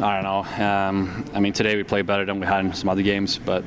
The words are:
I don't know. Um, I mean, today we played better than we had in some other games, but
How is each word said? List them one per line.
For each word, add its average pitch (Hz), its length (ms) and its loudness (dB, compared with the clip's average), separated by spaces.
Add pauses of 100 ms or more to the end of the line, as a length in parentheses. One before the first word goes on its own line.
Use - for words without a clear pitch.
I 101 200 2
don't 95 40 -4
know. 98 420 -2
Um, 98 600 0 (100)
I 104 40 0
mean, 101 140 2
today 107 220 2
we 101 80 0
played 98 240 0
better 98 180 2
than 98 140 -2
we 90 80 -2
had 95 180 2
in 92 80 -2
some 95 160 -2
other 95 140 2
games, 98 340 0
but 92 300 -2